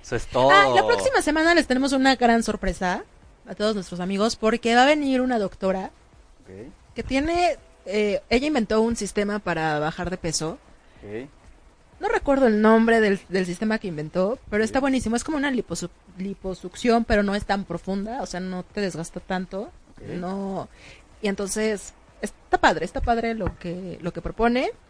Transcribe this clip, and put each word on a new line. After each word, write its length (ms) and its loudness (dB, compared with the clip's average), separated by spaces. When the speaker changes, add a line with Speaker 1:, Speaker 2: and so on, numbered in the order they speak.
Speaker 1:
eso 120 -8
es 120 -4
todo. 240 4
Speaker 2:
Ah, 240 6
la 100 6
próxima 360 2
semana 340 2
les 120 4
tenemos 260 0
una 220 4
gran 280 4
sorpresa 600 -4
a 80 -12
todos 200 0
nuestros 240 -8
amigos, 360 0
porque 400 2
va 80 8
a 20 8
venir 360 2
una 180 0
doctora 520 -2
Speaker 1:
Ok. 280 -16
Speaker 2:
que 80 -8
tiene, 540 0
eh, 440 0
ella 180 2
inventó 340 2
un 140 0
sistema 440 -4
para 400 -2
bajar 300 -4
de 80 -6
peso. 420 -4
Speaker 1:
Ok. 260 -10
Speaker 2:
No 100 -4
recuerdo 380 2
el 140 4
nombre 400 6
del, 180 2
del 180 -2
sistema 320 -2
que 80 -8
inventó, 500 -4
pero 140 0
Speaker 1:
Ok. 20 2
Speaker 2:
está 140 0
buenísimo. 360 0
Es 80 -2
como 140 -4
una 120 -2
liposu-, 400 -4
liposucción, 880 -2
pero 180 2
no 120 0
es 100 -4
tan 200 0
profunda, 560 -6
o 60 -6
sea, 120 -8
no 240 -8
te 180 -8
desgasta 380 -6
tanto. 520 -6
Speaker 1:
Ok. 60 -18
Speaker 2:
No. 540 -6
Y 60 -2
entonces, 680 -4
está 380 -4
padre, 260 2
está 160 -8
padre 320 0
lo 240 -6
que, 440 -10
lo 120 -6
que 80 -10
propone 500 0